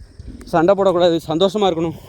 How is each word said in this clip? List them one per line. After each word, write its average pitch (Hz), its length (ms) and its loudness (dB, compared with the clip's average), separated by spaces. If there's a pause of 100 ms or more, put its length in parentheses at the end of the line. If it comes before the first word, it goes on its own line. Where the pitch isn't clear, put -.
(520)
சண்டை 175 220 4
போடக்கூடாது, 180 420 2 (100)
சந்தோஷமா 190 420 0
இருக்கணும் 165 300 -4 (100)